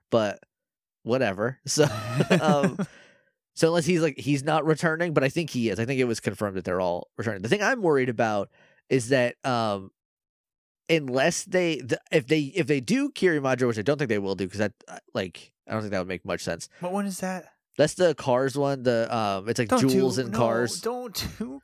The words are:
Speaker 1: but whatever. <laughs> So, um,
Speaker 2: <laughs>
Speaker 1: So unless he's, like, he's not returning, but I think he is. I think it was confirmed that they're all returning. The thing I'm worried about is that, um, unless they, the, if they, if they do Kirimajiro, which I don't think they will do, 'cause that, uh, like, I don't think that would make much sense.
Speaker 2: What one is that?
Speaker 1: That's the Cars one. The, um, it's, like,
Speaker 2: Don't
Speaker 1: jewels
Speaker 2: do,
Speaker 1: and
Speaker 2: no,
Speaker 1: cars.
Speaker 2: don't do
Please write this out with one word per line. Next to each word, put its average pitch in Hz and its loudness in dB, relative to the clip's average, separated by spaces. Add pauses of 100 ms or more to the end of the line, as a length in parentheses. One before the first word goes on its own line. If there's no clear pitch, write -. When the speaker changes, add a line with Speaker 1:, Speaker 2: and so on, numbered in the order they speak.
(120)
Speaker 1:
but 107 2 (640)
whatever. 117 0
<laughs> - -16
So, 147 4 (560)
um, 147 2
Speaker 2:
<laughs> - -4 (720)
Speaker 1:
So 160 6
unless 170 2
he's, 175 4
like, 143 0
he's 135 0
not 156 2
returning, 160 0
but 147 4
I 135 4
think 165 -4
he 117 0
is. 92 -2
I 113 0
think 131 0
it 131 4
was 117 -2
confirmed 101 -4
that 90 -6
they're 92 -2
all 87 -4
returning. 104 -6
The 110 -4
thing 202 0
I'm 240 0
worried 139 2
about 110 -2 (360)
is 120 0
that, 123 2
um, 110 -2 (960)
unless 147 2
they, 175 0
the, 131 -4 (120)
if 139 2
they, 151 2 (140)
if 156 0
they 147 2
do 262 0
Kirimajiro, 135 2
which 110 0
I - -2
don't 143 0
think 143 -2
they 104 2
will 98 -2
do, 95 -4
'cause 101 -6
that, 104 0 (140)
uh, - -16 (160)
like, 95 -8 (160)
I - -10
don't 110 -4
think 107 -6
that 101 -2
would 92 -4
make 92 -6
much 90 -6
sense. 85 -8 (120)
Speaker 2:
What 175 -4
one 202 -2
is 185 -8
that? 185 -8 (280)
Speaker 1:
That's 147 2
the 175 4
Cars 131 0
one. 139 -2
The, 117 2
um, 101 -2
it's, 120 -2
like, 113 0
Speaker 2:
Don't 135 2
Speaker 1:
jewels 127 2
Speaker 2:
do, 131 0
Speaker 1:
and 117 -6
Speaker 2:
no, 110 -4
Speaker 1:
cars. 117 0
Speaker 2:
don't 247 -8 (120)
do 262 -10